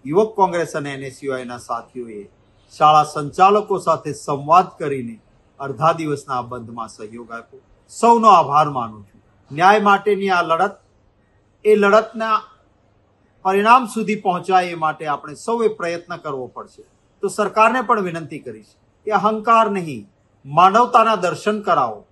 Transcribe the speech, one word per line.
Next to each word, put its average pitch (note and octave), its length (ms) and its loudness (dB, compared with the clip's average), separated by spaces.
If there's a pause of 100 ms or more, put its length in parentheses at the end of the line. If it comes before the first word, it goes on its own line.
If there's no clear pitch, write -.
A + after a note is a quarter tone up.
યુવક G3 360 0
કોંગ્રેસ E3+ 400 0
અને C#3+ 160 -8
એન C3+ 160 -12
એસ - 100 -20
યુ C3+ 120 -6
આઈ B2 200 -10
ના A#2 160 -16
સાથીઓએ A#2 540 -10 (500)
શાળા D3+ 360 4
સંચાલકો F#3+ 720 0
સાથે D#3 300 -2
સંવાદ D3+ 520 0 (120)
કરીને C3+ 360 -8 (460)
અડધા C#3 380 0
દિવસના C#3+ 420 -6
આ B2 80 -10
બંધમાં A#2 460 -14
સહયોગ A2+ 420 -16
આપ્યો, - 240 -18 (320)
સૌનો A3+ 380 2
આભાર D3+ 440 4
માનું G#2+ 320 -8
છું. - 140 -20 (300)
ન્યાય F#3+ 360 2
માટેની G3 480 0
આ F3 80 2
લડત, E3 320 0 (920)
એ G#3+ 120 4
લડતના A3 600 2 (1080)
પરિણામ G#3+ 500 4
સુધી G#3+ 300 -4
પહોંચાય F3+ 500 0
એ E3 80 -10
માટે D#3 240 -4
આપણે C#3+ 380 -8
સૌએ A#3 240 -2 (100)
પ્રયત્ન E3+ 340 -8 (120)
કરવો C3+ 200 -8 (120)
પડશે. - 280 -20 (380)
તો G3 140 -4
સરકારને A3 520 2
પણ G#3+ 200 2
વિનંતી D#3+ 360 -10
કરીશ G#2+ 300 -16 (320)
કે G#3+ 140 -2
અહંકાર A3 460 2 (100)
નહીં, D3+ 280 -8 (400)
માનવતાના G3+ 800 4
દર્શન G3 440 -4
કરાવો B2+ 300 0 (140)